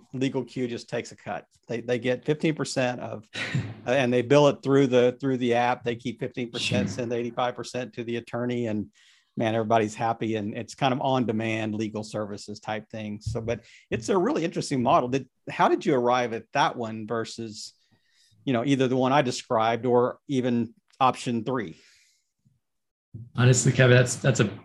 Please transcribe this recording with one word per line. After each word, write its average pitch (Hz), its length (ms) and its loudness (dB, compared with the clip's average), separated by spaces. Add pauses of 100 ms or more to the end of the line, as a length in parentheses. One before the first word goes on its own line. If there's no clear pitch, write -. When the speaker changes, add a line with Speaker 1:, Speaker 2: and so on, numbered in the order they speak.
(140)
Speaker 1:
Legal 131 300 -2
Q 123 240 -6
just 117 220 -10
takes 117 220 -8
a 101 40 -20
cut. 98 300 -10 (220)
They, 147 140 -6
they 120 180 -2
get 123 260 -2
fifteen 151 300 0
percent 127 460 -2
of, 110 260 -12 (300)
Speaker 2:
<laughs> 107 280 -8
Speaker 1:
and 123 280 2
they 123 80 4
bill 143 260 6
it - 160 2
through 139 240 4
the, 123 320 4
through 131 180 0
the 117 180 2
app. 123 280 2
They 120 120 -2
keep 117 240 -8
fifteen 123 320 -6
percent, - 360 -2
Speaker 2:
Sure. 101 100 -6
Speaker 1:
send 120 160 -4
eighty-five 120 420 -4
percent 120 380 -10
to 123 100 -8
the 117 120 -6
attorney, 120 520 -4
and 107 200 -4 (500)
man, 113 180 0
everybody's 110 400 2
happy, 113 400 -2
and 107 180 -4
it's - 220 -12
kind 135 180 0
of 135 60 -4
on-demand 113 720 -2
legal 107 300 -6
services 104 560 -10
type 107 300 -8
thing. 107 320 -10
So, 113 180 -6
but 113 220 -4 (280)
it's - 200 -6
a 202 80 2
really 185 260 0
interesting 151 400 -4
model. 135 240 2
Did, 127 220 -4 (200)
how 185 200 2
did 339 160 -2
you 156 100 2
arrive 123 380 2
at 113 180 -8
that 147 240 2
one 110 320 -8
versus, 110 640 -8 (720)
you 139 80 -2
know, 120 140 2
either 131 240 2
the 131 80 0
one 127 160 2
I 147 80 6
described 117 640 0
or 123 420 2
even 123 460 0 (260)
option 123 460 0
three? 110 320 -6 (1600)
Speaker 2:
Honestly, 127 340 6
Kevin, 127 240 8
that's, 127 220 4
that's 131 240 2
a 104 80 2 (160)